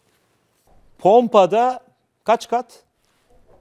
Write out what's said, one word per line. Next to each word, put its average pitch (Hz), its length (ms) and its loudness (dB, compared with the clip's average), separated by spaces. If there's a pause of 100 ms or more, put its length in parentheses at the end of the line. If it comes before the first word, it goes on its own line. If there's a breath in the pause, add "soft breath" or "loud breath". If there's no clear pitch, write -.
(1000)
Pompada 226 800 0 (440)
kaç 233 260 -4
kat? - 340 -10 (760)